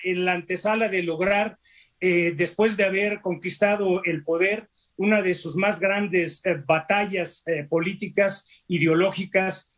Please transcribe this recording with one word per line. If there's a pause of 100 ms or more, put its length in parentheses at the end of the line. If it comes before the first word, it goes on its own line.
en
la
antesala
de
lograr, (400)
eh,
después
de
haber
conquistado
el
poder, (280)
una
de
sus
más
grandes,
eh, (100)
batallas,
eh,
políticas, (200)
ideológicas,